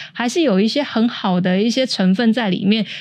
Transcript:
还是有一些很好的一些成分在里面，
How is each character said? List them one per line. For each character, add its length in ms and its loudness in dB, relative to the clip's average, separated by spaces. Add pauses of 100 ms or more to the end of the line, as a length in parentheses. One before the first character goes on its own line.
(120)
还 160 -4
是 140 0
有 180 2
一 80 2
些 140 -2
很 260 0
好 320 -2
的 220 2
一 80 2
些 160 0
成 300 2
分 180 2
在 160 -2
里 160 -2
面， 180 2 (180)